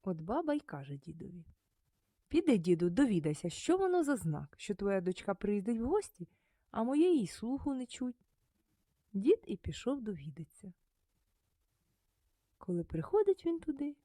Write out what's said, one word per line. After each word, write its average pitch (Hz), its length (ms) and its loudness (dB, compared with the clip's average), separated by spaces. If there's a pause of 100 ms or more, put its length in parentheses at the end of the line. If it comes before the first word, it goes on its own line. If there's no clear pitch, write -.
От 175 180 -4
баба 294 340 -2
й 294 60 -2
каже 143 360 -10
дідові: 170 480 -14 (840)
«Піди, 302 300 4
діду, 175 320 4
довідайся, 175 600 2
що - 260 2
воно 359 280 2
за 277 120 0
знак, 147 420 -4
що - 160 -6
твоя 196 260 0
дочка 185 340 -2
приїздить 208 460 -2
в 226 40 -2
гості, 339 440 -2 (420)
а 220 120 -4
моєї 294 400 4
й 175 40 0
слуху 269 480 -4
не 254 120 -4
чуть». - 400 -8 (880)
Дід 220 340 4
і 202 100 -4
пішов 254 440 -4
довідатися. 165 720 -12 (1900)
Коли 175 260 -4
приходить 381 640 0
він 339 140 0
туди 285 440 -6